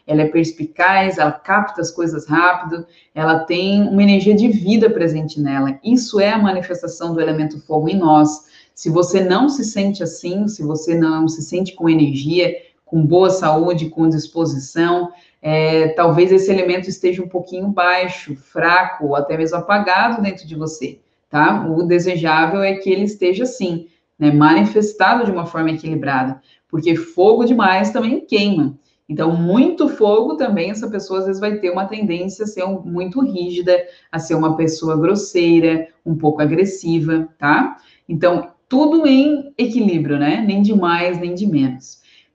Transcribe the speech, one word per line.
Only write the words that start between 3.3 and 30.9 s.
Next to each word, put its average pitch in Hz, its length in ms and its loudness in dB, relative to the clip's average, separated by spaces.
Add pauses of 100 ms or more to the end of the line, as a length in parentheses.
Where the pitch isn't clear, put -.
tem 196 420 0
uma 196 200 2
energia 202 300 4
de 226 160 4
vida 208 400 2
presente 156 500 -2
nela. 135 440 -2
Isso 226 360 0
é 202 120 2
a 220 80 0
manifestação 175 760 -4
do 160 80 -2
elemento 151 440 -2
fogo 156 220 -2
em 190 100 -2
nós. 151 500 2 (280)
Se - 160 -6
você 180 320 2
não 202 260 2
se 262 140 -4
sente 196 400 -4
assim, 180 440 -6
se 190 140 -8
você 156 340 -4
não 160 320 0
se 156 140 -6
sente 180 320 -6
com 165 160 -2
energia, 156 680 0 (300)
com 160 180 0
boa 180 280 4
saúde, 165 580 0
com 160 180 0
disposição, 165 1000 -2 (320)
é, 156 460 2
talvez 170 440 4
esse 190 200 4
elemento 180 360 0
esteja 180 360 -2
um 175 40 -10
pouquinho 180 420 -8
baixo, 180 680 -2
fraco, 170 720 -2
ou 139 80 0
até 147 200 -2
mesmo 160 220 -2
apagado 202 640 0
dentro 185 240 -6
de 160 80 -16
você, - 460 -10 (280)
tá? 165 400 0
O 160 140 0
desejável 170 800 0
é 196 140 0
que 190 160 -4
ele 196 140 0
esteja 196 400 -2
assim, 175 420 -6 (320)
né, 151 100 4
manifestado 202 960 4
de 196 60 -2
uma 170 160 -6
forma 160 240 -2
equilibrada, 139 680 -4 (300)
porque 165 260 0
fogo 220 500 2
demais 208 440 2
também 240 300 -2
queima. 190 580 0 (320)
Então, 160 260 -2
muito 254 540 2
fogo 220 460 0
também, 202 340 -2
essa 220 180 -8
pessoa 190 340 -6